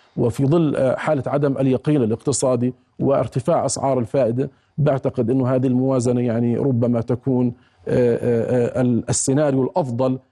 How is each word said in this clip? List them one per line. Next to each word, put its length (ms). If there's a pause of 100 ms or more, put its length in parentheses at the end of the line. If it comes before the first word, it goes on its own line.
(180)
وفي 280
ظل، 300
آه، 200
حالة 320
عدم 300
اليقين 460
الاقتصادي 680 (260)
وارتفاع 680
أسعار 340
الفائدة، 500 (280)
بعتقد 520
أنه 260
هذه 120
الموازنة 540
يعني 360
ربما 440
تكون، 460 (400)
آه، 280
آه، 600
آه، 40
ال-، 280
السيناريو 540
الأفضل 560 (120)